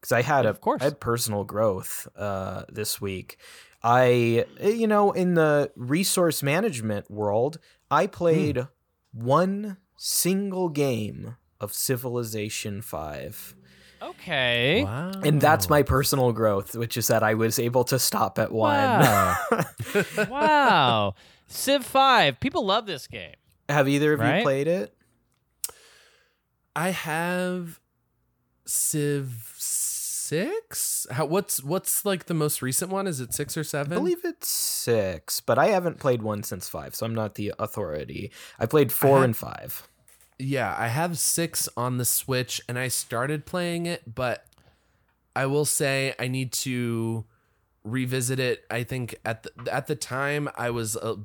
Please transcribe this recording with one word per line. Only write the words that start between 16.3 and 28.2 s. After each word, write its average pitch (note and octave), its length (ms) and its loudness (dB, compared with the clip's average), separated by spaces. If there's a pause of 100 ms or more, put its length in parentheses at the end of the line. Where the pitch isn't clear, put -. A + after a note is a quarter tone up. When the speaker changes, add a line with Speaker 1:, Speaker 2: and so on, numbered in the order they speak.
Speaker 1:
growth, G#2+ 420 2
which A2+ 220 -4
is A2+ 100 -2
that A2+ 160 4
I A2 120 4
was A2+ 260 2
able A#2+ 240 4
to B2+ 160 0
stop A#2+ 400 0
at A2 100 0
one. A2 240 2 (260)
Speaker 2:
Wow. G2+ 360 6 (140)
Speaker 1:
<laughs> G3+ 800 -2
Speaker 2:
Wow. G#3 840 4 (320)
Civ C4+ 400 0
five. A#3+ 540 4
People C4+ 260 -2
love G#3 200 0
this D#3+ 200 -10
game. E2+ 300 -14 (320)
Speaker 1:
Have C#3+ 200 4
either C#3+ 260 4
of C#3 40 -2
you A2+ 80 2
Speaker 2:
Right? D#3+ 160 2
Speaker 1:
played C#3 240 0
it? F3+ 300 -2 (1800)
Speaker 3:
I D#3+ 160 -2
have F3 880 -4 (840)